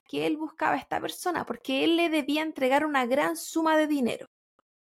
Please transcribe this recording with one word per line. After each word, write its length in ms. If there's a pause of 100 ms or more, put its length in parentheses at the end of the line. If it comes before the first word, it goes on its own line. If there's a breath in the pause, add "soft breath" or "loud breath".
que 180
él 100
buscaba 380
a 40
esta 220
persona 440
porque 380
él 140
le 120
debía 340
entregar 440
una 200
gran 300
suma 400
de 120
dinero. 380 (680)